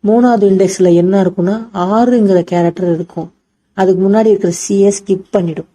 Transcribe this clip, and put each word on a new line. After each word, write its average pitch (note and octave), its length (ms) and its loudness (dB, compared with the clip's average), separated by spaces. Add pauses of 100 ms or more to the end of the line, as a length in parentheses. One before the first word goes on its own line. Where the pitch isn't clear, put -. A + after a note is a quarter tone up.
மூணாவது A#3 420 2
இண்டெக்ஸ்ல F#3+ 380 2 (140)
என்ன F#3+ 200 0
இருக்கும்னா, F3+ 320 -2 (400)
ஆறுங்கிற A3+ 460 2 (100)
கேரக்டர் F3 460 -2
இருக்கும். E3+ 320 -10 (520)
அதுக்கு F#3 240 2
முன்னாடி A3 280 2
இருக்கிற F#3+ 200 -2 (100)
C-யை G3 340 0
ஸ்கிப் F#3+ 280 -6 (100)
பண்ணிடும். E3+ 400 -4